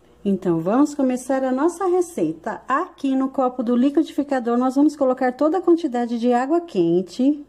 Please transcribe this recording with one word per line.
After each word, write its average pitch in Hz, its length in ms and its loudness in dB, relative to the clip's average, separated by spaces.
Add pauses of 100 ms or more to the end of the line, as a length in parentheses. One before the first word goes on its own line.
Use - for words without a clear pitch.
(240)
Então, 180 360 0
vamos 254 340 0
começar 262 500 -2
a 254 80 -2
nossa 339 340 -2
receita. 220 800 -2
Aqui 269 480 -2
no 262 140 0
copo 254 340 -2
do 240 140 0
liquidificador, 277 800 0
nós 254 200 0
vamos 294 200 4
colocar 254 360 0
toda 311 260 0
a 359 40 -2
quantidade 247 560 0
de 240 140 2
água 269 300 0
quente. 208 880 0